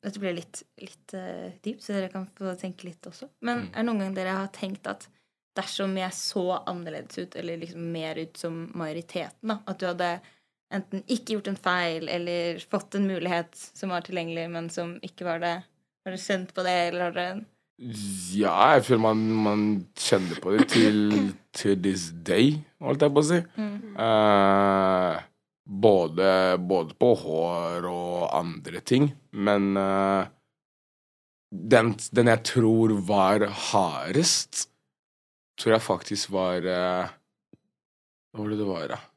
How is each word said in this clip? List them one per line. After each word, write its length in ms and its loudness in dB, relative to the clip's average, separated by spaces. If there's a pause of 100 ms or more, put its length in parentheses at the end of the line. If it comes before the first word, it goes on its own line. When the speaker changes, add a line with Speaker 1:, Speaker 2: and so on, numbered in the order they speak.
Speaker 1:
dette 160 -8
blir 160 -4
litt, 280 -14 (160)
litt, 340 -20
eh, 380 -12 (120)
dypt, 180 -8
så 120 -20
dere 180 -4
kan 140 -10 (120)
få 220 -8
tenke 260 -12
litt 180 -16
også, 260 -18 (120)
men 160 -4
Speaker 2:
Mm. 120 -8
Speaker 1:
er 140 -14
det 20 0
noen 140 -2
gang 140 -4
dere 220 -4
har 120 -4
tenkt 400 -10
at 200 -10 (480)
dersom 420 -4
jeg 140 -4
så 540 -4
annerledes 520 -10
ut, 180 -12
eller 220 -8
liksom 340 -10
mer 260 -8
ut 200 -12
som 360 -10
majoriteten, 760 -10
da, 200 -4
at 120 -8
du 80 -6
hadde 340 -2 (500)
enten 380 -8
ikke 260 -2
gjort 140 -6
en 80 -4
feil, 500 -2
eller 520 -4
fått 360 -6
en 140 0
mulighet 440 -4 (220)
som 140 -8
var 120 -2
tilgjengelig, 480 -8
men 200 -8
som 320 -8
ikke 240 -14
var 140 -4
det? 240 -4 (420)
Har 80 -10
dere 40 -10
kjent 360 -4
på 100 -6
det, 300 0
eller 80 -4
har 100 -2
dere 340 -6 (380)
Speaker 2:
Ja, 920 2
jeg 100 6
føler 160 4
man, 320 2 (100)
man 420 0 (100)
kjenner 440 0
på 180 0
det 120 6
til, 640 4 (180)
til 300 2
this 300 -2
day, 520 2 (160)
holdt 220 -2
jeg 100 4
på 80 6
å 40 4
si. 200 2 (140)
Speaker 1:
Mm. 400 -8
Speaker 2:
Eh, 1200 4 (460)
både, 920 4 (100)
både 280 0
på 220 6
hår 720 -2
og 440 -4
andre 480 -4
ting, 300 2 (220)
men, 440 2
eh, 500 0 (1200)
den, 420 4 (200)
den 180 6
jeg 120 2
tror 500 4 (120)
var 400 4 (260)
hardest, 960 0 (920)
tror 160 2
jeg 100 0
faktisk 480 -4
var, 300 0
eh, 480 -2 (1200)
hva 140 -14
var 80 -2
det 80 -4
det 80 -2
var, 240 -4
da? 60 -8 (180)